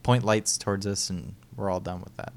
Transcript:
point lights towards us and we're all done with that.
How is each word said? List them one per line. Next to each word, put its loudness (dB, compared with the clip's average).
point 4
lights 4
towards 0
us -2
and -6
we're -2
all 0
done -6
with -16
that. -10